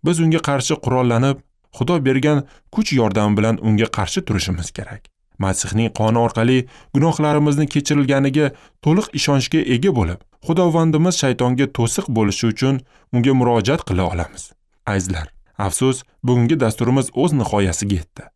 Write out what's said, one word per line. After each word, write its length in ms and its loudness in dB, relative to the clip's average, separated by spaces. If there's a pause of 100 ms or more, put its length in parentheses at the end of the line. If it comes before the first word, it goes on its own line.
Biz 180 0
unga 180 4
qarshi 360 -2
qurollanib, 680 0 (320)
Xudo 240 0
bergan 400 2 (280)
kuch 260 -4
yordami 440 2
bilan 220 2
unga 280 2
qarshi 380 -4
turishimiz 460 -4
kerak. 320 -14 (360)
Masihning 540 -2
qoni 260 2
orqali 400 2 (340)
gunohlarimizni 760 2
kechirilganiga 800 0 (340)
to'liq 320 2
ishonchga 500 0
ega 300 0
bo'lib, 280 -2 (200)
Xudovandimiz 800 2
shaytonga 460 0
to'siq 420 -2
bo'lishi 380 0
uchun 340 0 (320)
unga 220 2
murojaat 500 2
qila 240 -2
olamiz. 340 -8 (440)
Azizlar, 420 -4 (260)
afsus, 500 -2 (160)
bugungi 400 2
dasturimiz 520 0
o'z 200 0
nihoyasiga 640 0
yetdi. 260 -10 (140)